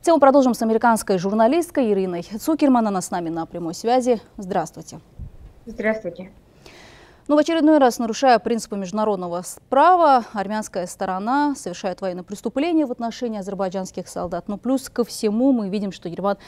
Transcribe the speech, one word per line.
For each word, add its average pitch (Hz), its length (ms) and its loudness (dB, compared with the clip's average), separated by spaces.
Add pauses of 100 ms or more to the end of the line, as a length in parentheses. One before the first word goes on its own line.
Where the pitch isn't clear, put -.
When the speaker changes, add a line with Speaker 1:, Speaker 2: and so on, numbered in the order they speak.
Speaker 1:
Тему 330 180 4
продолжим 269 340 6
с - 80 -4
американской 220 560 2
журналисткой 226 760 2
Ириной 180 300 -2
Цукерман. 254 640 0
Она 196 140 -2
с - 80 -10
нами 175 200 -6
на 165 160 -6
прямой 170 280 -8
связи. 240 460 0 (160)
Здравствуйте. 180 640 -8 (680)
Speaker 2:
Здравствуйте. 202 640 -6 (1000)
Speaker 1:
Ну, 294 80 4
в - 20 6
очередной 311 380 4
раз, 254 220 4
нарушая 233 380 4
принципы 220 380 -4
международного 185 680 -4
с-, - 140 -16 (120)
права, 294 640 6
армянская 202 540 -6
сторона 233 680 -2
совершает 185 460 -8
военные 180 240 -6
преступления 294 600 -2
в 240 60 -8
отношении 233 480 -6
азербайджанских 185 680 -6
солдат. 175 400 -8
Но 202 80 -6
плюс 262 320 -4
ко 240 160 -2
всему 233 480 0
мы 208 160 -2
видим, 196 240 -4
что - 160 -12
Ереван 190 260 -2 (120)